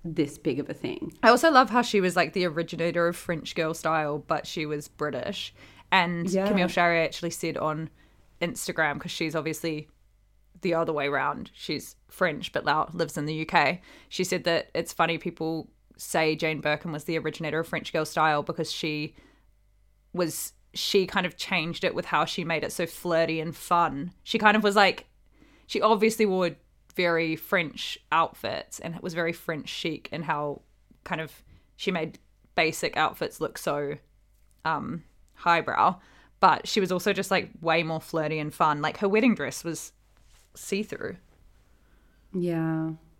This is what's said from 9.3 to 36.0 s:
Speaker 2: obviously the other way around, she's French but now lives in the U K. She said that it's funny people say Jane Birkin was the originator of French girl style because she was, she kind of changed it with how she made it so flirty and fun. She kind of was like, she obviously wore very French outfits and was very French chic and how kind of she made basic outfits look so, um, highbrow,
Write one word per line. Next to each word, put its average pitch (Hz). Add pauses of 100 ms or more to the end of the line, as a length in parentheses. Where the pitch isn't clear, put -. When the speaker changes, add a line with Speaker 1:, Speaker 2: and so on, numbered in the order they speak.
Speaker 2:
obviously 156 (760)
the 170
other 165
way 147
around, 143
she's - (120)
French 156
but -
now 151
lives 165
in 147
the 156
U 156
K. 156 (280)
She -
said 180
that 170
it's 165
funny 165
people 160 (260)
say 160
Jane 156
Birkin 151
was 147
the 160
originator 156
of 165
French -
girl 156
style 156
because 160
she 151 (960)
was, 175 (200)
she 190
kind 180
of -
changed 170
it 185
with -
how 160
she -
made 160
it -
so 170
flirty 160
and 160
fun. 165 (120)
She -
kind 214
of 214
was 202
like, 196 (640)
she -
obviously 220
wore 185 (400)
very 165
French - (120)
outfits -
and 165
was -
very 170
French 156
chic -
and 156
how 147 (420)
kind 160
of - (320)
she -
made 160 (380)
basic 160
outfits -
look -
so, 147 (680)
um, 160 (320)
highbrow, 170 (440)